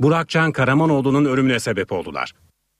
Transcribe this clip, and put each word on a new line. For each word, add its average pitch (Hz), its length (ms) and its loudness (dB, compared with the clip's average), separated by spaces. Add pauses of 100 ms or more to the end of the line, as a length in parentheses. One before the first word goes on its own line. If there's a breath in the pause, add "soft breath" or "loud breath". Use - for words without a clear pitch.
Burak 151 280 2
Can 160 240 0
Karamanoğlu'nun 139 720 2
ölümüne 131 360 0
sebep 101 320 -4
oldular. 73 400 -6 (480)